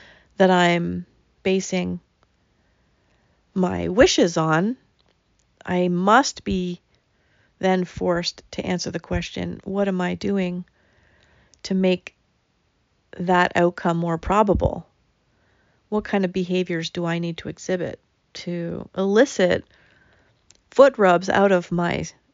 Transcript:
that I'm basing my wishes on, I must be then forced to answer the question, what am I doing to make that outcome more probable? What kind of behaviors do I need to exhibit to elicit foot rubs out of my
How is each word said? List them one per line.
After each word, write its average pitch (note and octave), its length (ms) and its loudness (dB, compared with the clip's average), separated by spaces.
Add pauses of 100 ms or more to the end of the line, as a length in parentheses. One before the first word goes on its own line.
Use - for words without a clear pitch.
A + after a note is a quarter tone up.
(360)
that F#3 160 6
I'm F3 540 2 (380)
basing F#3 580 -2 (1500)
my F3 340 -2
wishes A3+ 480 4
on, E3 400 2 (880)
I F3+ 220 0
must G3 560 2
be F3+ 380 -6 (800)
then F#3 260 0
forced F3 640 -4
to - 140 -8
answer F3+ 260 -4
the E3+ 80 -6
question, F3 640 -8
what G3 240 -2
am F#3 140 -2
I F3+ 140 -4
doing F3+ 500 -4 (1000)
to - 100 -4
make F#3 420 0 (1040)
that F3+ 380 0
outcome F3 400 0
more E3+ 220 -4
probable? G3 680 0 (1040)
What G#3 160 -4
kind G3 220 -2
of F3+ 80 -4
behaviors F3+ 560 -4
do F3 160 -6
I E3+ 140 -4
need E3+ 180 -6
to - 120 -12
exhibit - 520 -6 (320)
to E3+ 640 -8
elicit G3 640 2 (1080)
foot C4+ 280 6
rubs F#3 320 4
out G3 240 4
of F3 180 0
my E3+ 320 -2 (300)